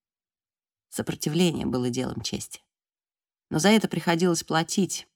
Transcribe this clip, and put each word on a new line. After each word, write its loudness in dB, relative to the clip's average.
Сопротивление -2
было -2
делом -4
чести. -10
Но 0
за 4
это 6
приходилось 2
платить. 0